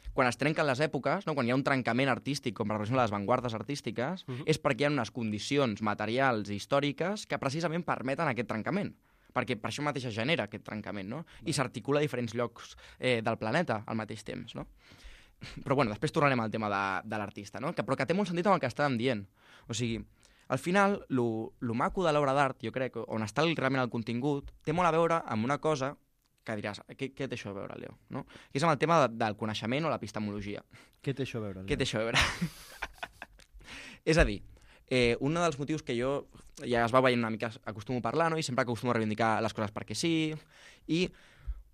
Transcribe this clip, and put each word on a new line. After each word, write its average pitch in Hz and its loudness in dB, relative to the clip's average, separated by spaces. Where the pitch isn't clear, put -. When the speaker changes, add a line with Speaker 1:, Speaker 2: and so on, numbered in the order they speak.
Speaker 1:
quan 131 4
es 120 2
trenquen 156 2
les 127 2
èpoques, 151 0
no? 160 -2
Quan 131 2
hi - 2
ha 127 4
un 139 4
trencament 131 2
artístic, 123 -2
com 107 -2
per 107 0
exemple 113 2
les 113 4
avantguardes 113 0
artístiques, 127 -6
Speaker 2:
Mhm. 131 -8
Speaker 1:
és 156 2
perquè 135 0
hi 143 4
ha 147 4
unes 131 0
condicions 113 0
materials 107 2
i 104 -2
històriques 143 0
que 143 -4
precisament 160 -2
permeten 139 -2
aquest 117 -2
trencament. 127 -2
Perquè 123 0
per 110 -6
això 139 -6
mateix 143 -2
es 120 -6
genera 117 0
aquest 101 -10
trencament, 98 -8
no? 143 -10
I 117 -18
Speaker 2:
Val. 160 -2
Speaker 1:
s'articula 135 0
a - 2
diferents 120 -2
llocs, - -6
eh, 123 2
del 117 0
planeta 117 0
al - -4
mateix 110 -6
temps, - -10
no? - -10
Però, 139 0
bueno, 127 4
després 127 -2
tornarem 143 4
al 110 -2
tema 110 -2
de, 98 0
de 110 -4
l'artista, 104 -8
no? 147 -2
Que, - -2
però 131 0
que 135 -2
té 170 0
molt 196 2
sentit 175 -2
amb 196 6
el 156 0
que 135 0
estàvem 135 0
dient. 110 0
O 123 -6
sigui, 113 -2
al 135 0
final, 196 4
lo, 117 0
lo 117 -2
maco 180 0
de 160 4
l'obra 147 4
d'art, 135 2
jo 110 -4
crec, 127 -4
on 110 0
està 107 0
el, 165 4
realment 131 2
el 123 0
contingut, 123 -2
té 156 0
molt 175 4
a 160 6
veure 165 4
amb 110 0
una 143 2
cosa 147 0
que 113 -6
diràs, 104 -6
«Què, 135 -6
què 135 -4
té 123 -6
això 101 -8
a - -8
veure, 98 -8
Leo?», - -12
no? - -8
Que - -4
és 143 2
amb 165 6
el 135 4
tema 156 6
de, 117 -4
del 110 0
coneixement 113 -2
o 156 0
l'epistemologia. 104 -4
Speaker 2:
Què 139 -2
té 139 -4
això 127 -6
a 113 -4
veure, 95 -8
Speaker 1:
Què 98 -10
Speaker 2:
Leo? 143 0
Speaker 1:
té 135 0
això 113 0
a - 0
veure? 120 2
<laughs> - -4
És 160 4
a 160 8
dir, 101 -2
eh, 120 4
un 139 2
dels 165 2
motius 147 -4
que 127 -4
jo 135 -2
ja 117 4
es 113 0
va 131 8
veient 123 6
una 113 0
mica, 110 -4
acostumo 117 -4
a 110 -4
parlar, 151 2
no? 160 0
I 160 -2
sempre 127 0
acostumo 120 0
a 117 2
reivindicar 110 2
les 110 0
coses 107 -4
perquè 107 -8
sí, 160 0
i... 165 2